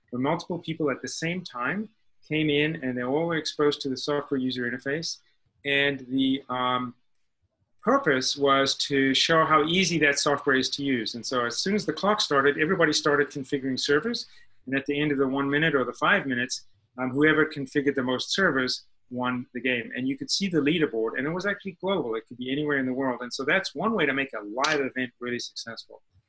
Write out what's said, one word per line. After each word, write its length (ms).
where 100
multiple 380
people 320
at 120
the 60
same 340
time 460
came 220
in 340
and 140
they 60
all 240
were 100
exposed 460
to 80
the 60
software 440
user 300
interface. 480
And 440
the, 400
um, 460
purpose 540
was 400
to 360
show 320
how 220
easy 320
that 200
software 380
is 140
to 140
use. 300
And 100
so 220
as 120
soon 160
as 100
the 80
clock 280
started, 380
everybody 340
started 380
configuring 480
servers. 480
And 100
at 100
the 120
end 140
of 60
the 80
one 240
minute 240
or 100
the 80
five 340
minutes, 400
um, 120
whoever 360
configured 500
the 60
most 300
servers 520
won 440
the 60
game. 360
And 100
you 100
could 140
see 180
the 120
leaderboard, 560
and 100
it 40
was 160
actually 340
global. 340
It 120
could 120
be 140
anywhere 260
in 80
the 60
world. 300
And 100
so 120
that's 300
one 200
way 120
to 60
make 220
a 100
live 140
event 300
really 180
successful. 640